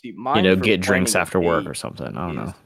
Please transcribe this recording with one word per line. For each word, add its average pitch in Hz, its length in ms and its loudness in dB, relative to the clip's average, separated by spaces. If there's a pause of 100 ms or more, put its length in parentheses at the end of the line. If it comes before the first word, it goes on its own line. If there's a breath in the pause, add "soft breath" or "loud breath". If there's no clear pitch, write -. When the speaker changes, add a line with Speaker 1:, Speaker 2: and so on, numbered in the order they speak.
Speaker 1:
See, 117 100 -14 (220)
Speaker 2:
you 107 80 4
Speaker 1:
mine - 0 -
Speaker 2:
know, 95 160 6
Speaker 1:
for 92 40 0
Speaker 2:
get 98 200 2
drinks 92 320 2
Speaker 1:
planning - 20 2
a 90 60 4
Speaker 2:
after 90 180 0
work 85 240 2
Speaker 1:
date - 20 -10
Speaker 2:
or - 80 -10
something. - 320 -10
I 65 200 -8
don't 80 100 -8
Speaker 1:
is - 0 -
Speaker 2:
know. 67 180 -8 (120)